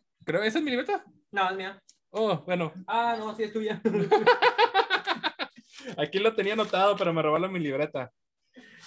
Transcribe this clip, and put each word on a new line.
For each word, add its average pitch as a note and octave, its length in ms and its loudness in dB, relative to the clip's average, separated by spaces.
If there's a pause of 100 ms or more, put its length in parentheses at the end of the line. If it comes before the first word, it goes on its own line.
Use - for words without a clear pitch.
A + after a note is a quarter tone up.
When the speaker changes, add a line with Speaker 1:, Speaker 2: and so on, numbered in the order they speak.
(240)
Speaker 1:
Creo, E3 180 0
¿esa A3 180 0
es D#4 40 0
mi C#4+ 80 -2
libreta? D#4+ 320 -2 (280)
Speaker 2:
No, F#3+ 180 0
es F#3+ 80 -4
mía. F#3+ 260 -10 (280)
Speaker 1:
Oh, G3+ 340 0
bueno. F3+ 260 -2 (160)
Speaker 2:
Ah, A#3 320 0
no, G#3+ 160 -8
sí, A3+ 80 -4
es G#3+ 80 -6
tuya. G#3+ 320 -4
Speaker 1:
<laughs> G#4+ 1000 4 (1120)
Aquí D3+ 220 -2
lo A3 140 2
tenía G#3 200 0
anotado, G3+ 420 2
pero F3+ 180 0
me D#3+ 80 0
robaron D#3+ 300 0
mi F#3 80 -4
libreta. C#3+ 520 -4 (760)